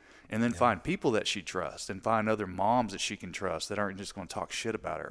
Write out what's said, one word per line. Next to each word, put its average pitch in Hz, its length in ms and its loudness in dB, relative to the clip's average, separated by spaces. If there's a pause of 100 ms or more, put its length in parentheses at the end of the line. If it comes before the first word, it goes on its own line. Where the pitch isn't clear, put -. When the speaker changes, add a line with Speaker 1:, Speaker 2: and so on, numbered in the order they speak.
(280)
Speaker 1:
And 110 140 0
then 120 100 4
Speaker 2:
Yeah. - 60 -4
Speaker 1:
find 117 260 6
people 170 280 0
that 98 140 4
she - 140 -2
trusts - 480 -4
and 98 140 -6
find 110 260 4
other 104 180 2
moms 101 460 2
that 92 80 -4
she - 160 -2
can 87 160 -8
trust 85 380 -2
that 101 80 -2
aren't 98 180 0
just 98 180 -8
gonna 92 120 -8
talk 87 260 -6
shit 110 220 -2
about 82 260 -4
her 76 100 -6